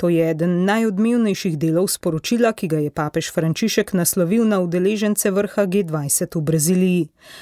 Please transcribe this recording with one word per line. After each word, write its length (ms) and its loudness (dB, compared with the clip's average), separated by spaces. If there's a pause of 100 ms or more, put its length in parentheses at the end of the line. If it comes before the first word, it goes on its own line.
To 80 0
je 220 2
eden 340 0
najodmevnejših 920 0
delov 340 0
sporočila, 640 0
ki 100 -6
ga 140 0
je 100 -2
papež 380 -4
Frančišek 640 0
naslovil 560 2
na 160 2
udeležence 680 0
vrha 360 0
G 180 0
dvajset 500 -4
v 60 -2
Braziliji. 680 2 (340)